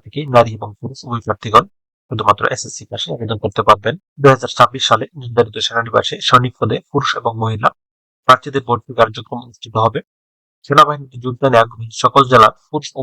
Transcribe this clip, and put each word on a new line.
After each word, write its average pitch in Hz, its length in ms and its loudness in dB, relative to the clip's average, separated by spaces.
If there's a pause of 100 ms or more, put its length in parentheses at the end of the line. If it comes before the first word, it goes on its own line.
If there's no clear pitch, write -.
থেকেই 147 220 -10 (100)
নারী 117 240 4
এবং 104 100 -10 (100)
পুরুষ - 260 -12
উভয় 120 220 -8
প্রার্থীগণ 107 380 2 (460)
শুধুমাত্র 104 320 0 (100)
এসএসসি - 380 -10
পাশে - 240 -8
আবেদন 113 280 -6
করতে 107 240 -4
পারবেন। 110 280 2 (260)
দুই 139 120 8
হাজার 120 240 -2
ছাব্বিশ 127 320 2
সালে 117 160 0 (160)
নির্ধারিত 117 440 -2
সেনানিবাসে 113 500 -2 (120)
সৈনিক 123 320 4
পদে 117 180 0 (140)
পুরুষ - 180 -2 (120)
এবং 117 100 -2 (120)
মহিলা 110 260 -6 (580)
প্রার্থীদের 127 400 0
ভর্তি 120 320 -4
কার্যক্রম 113 460 -2
অনুষ্ঠিত 113 300 -20 (100)
হবে। 110 140 -2 (680)
সেনাবাহিনীতে 143 580 0
যোগদানে 127 400 0
আগ্রহী 113 240 -8 (160)
সকল 135 280 2
জেলার 110 220 6 (140)
পুরুষ - 200 -8 (100)
ও 131 60 -8